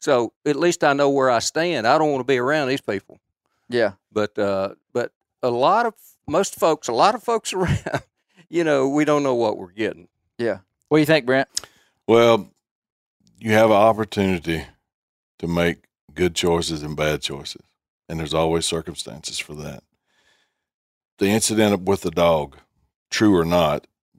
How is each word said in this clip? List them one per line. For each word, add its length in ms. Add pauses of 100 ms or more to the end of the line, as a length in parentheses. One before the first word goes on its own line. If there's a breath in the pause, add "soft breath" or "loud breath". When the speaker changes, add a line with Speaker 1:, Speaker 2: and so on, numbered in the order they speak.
Speaker 1:
So 320 (140)
at 100
least 280
I 80
know 180
where 200
I 100
stand. 460
I 120
don't 140
wanna 120
be 140
around 300
these 140
people. 360 (520)
Speaker 2:
Yeah. 220 (200)
Speaker 1:
But, 260
uh, 360 (180)
but 200 (300)
a 80
lot 360
of, 80 (340)
most 260
folks, 340
a 40
lot 220
of 80
folks 300
<laughs> 20
around, 240 (720 soft breath)
you 140
know, 240
we 180
don't 160
know 120
what 220
we're 160
getting. 360 (280)
Speaker 2:
Yeah. 220 (300)
What 100
do 20
you 60
think, 180
Brent? 240 (600 loud breath)
Speaker 3:
Well, 420 (880)
you 140
have 180
an 60
opportunity 880 (720)
to 80
make 380 (280)
good 220
choices 480
and 140
bad 260
choices, 400 (460)
and 100
there's 160
always 320
circumstances 720
for 160
that. 300 (1300)
The 100
incident 540
with 180
the 100
dog, 460 (540)
true 280
or 60
not, 420 (320)